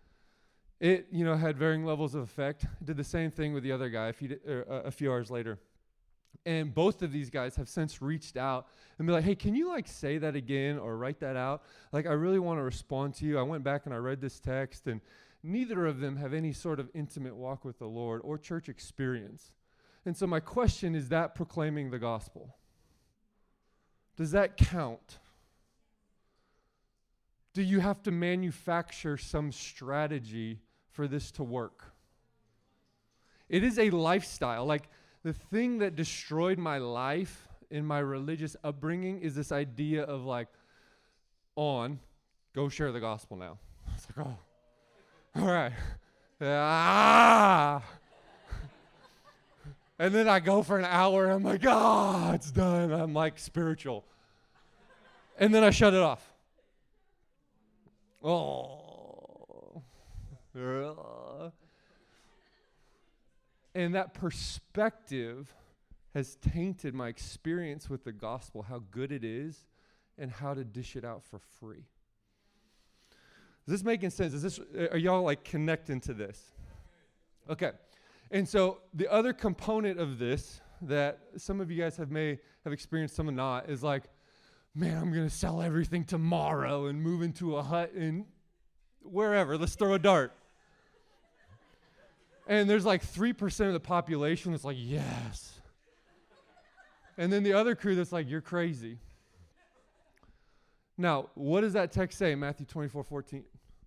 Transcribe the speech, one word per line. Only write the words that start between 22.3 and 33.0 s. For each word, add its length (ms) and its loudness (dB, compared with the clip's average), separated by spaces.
Does 180 -2
that 240 2
count? 600 0
Do 80 0
you 180 4
have 240 0
to 60 -2
manufacture 1080 -2
some 340 -4
strategy 1120 -6
for 180 -4
this 240 -6
to 100 -8
work? 520 -8